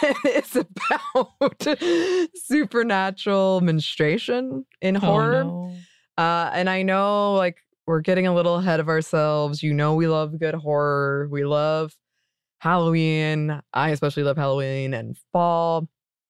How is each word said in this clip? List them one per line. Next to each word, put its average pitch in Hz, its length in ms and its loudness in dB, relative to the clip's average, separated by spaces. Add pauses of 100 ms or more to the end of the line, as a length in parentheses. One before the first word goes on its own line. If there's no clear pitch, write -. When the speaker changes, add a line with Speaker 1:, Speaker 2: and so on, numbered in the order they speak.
(240)
Speaker 1:
it's - 320 0
about - 1120 -2
<laughs> 339 680 0
supernatural 196 1300 0
menstruation 220 1040 0 (160)
in 190 160 0
Speaker 2:
Oh, - 20 -2
Speaker 1:
horror. 208 440 2
Speaker 2:
no. 175 300 -8 (440)
Speaker 1:
Uh, 170 360 0
and 185 160 0
I 190 140 0
know, 202 500 2
like, 180 240 0 (280)
we're 160 160 0
getting 185 260 2
a 180 60 2
little 175 240 2
ahead 175 220 2
of 156 100 -2
ourselves. 151 760 0
You 151 100 0
know 151 220 2
we 165 120 2
love 156 320 -2
good 156 140 -2
horror. 147 800 0
We 143 120 -2
love 156 520 0 (640)
Halloween. 156 1000 0 (140)
I 143 160 0
especially 147 340 -2
love 143 140 0
Halloween 135 560 -2
and 113 240 -8 (160)
fall. 170 540 0 (420)